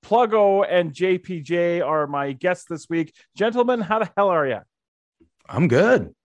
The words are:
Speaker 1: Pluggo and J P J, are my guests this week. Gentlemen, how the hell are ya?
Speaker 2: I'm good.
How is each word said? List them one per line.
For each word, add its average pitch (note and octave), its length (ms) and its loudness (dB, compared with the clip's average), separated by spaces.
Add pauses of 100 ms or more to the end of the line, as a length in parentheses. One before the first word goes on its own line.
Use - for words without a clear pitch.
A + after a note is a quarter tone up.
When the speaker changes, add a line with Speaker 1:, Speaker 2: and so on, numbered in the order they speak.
Speaker 1:
Pluggo G#3 640 2
and F3 240 0
J F3+ 260 0
P F3+ 220 -10
J, F3 400 -2
are D3+ 260 -2
my C#3 260 -6
guests F3 360 -4
this D#3+ 200 -12
week. E3 280 -4 (200)
Gentlemen, A#3+ 440 0
how G#3+ 180 -2
the A3 180 -2
hell G3+ 120 2
are D#3+ 180 0
ya? A2+ 140 -4 (880)
Speaker 2:
I'm D3 180 0
good. E3+ 480 2 (100)